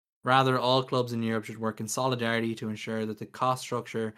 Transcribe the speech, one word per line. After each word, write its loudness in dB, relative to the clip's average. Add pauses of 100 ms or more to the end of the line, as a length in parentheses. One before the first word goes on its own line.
(260)
Rather, 6
all 4
clubs 0
in -2
Europe -2
should -12
work -4
in -6
solidarity 0
to -6
ensure -4
that -6
the -10
cost -2
structure, -4